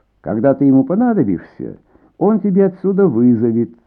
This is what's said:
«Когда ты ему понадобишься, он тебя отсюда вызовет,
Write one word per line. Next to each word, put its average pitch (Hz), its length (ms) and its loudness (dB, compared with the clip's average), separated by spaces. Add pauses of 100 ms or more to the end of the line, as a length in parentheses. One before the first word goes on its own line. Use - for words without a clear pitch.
(220)
«Когда 110 320 -2
ты 139 120 -2
ему 135 180 4
понадобишься, 139 960 -4 (400)
он 208 220 0
тебя 196 260 2
отсюда 185 400 0
вызовет, 117 640 0 (160)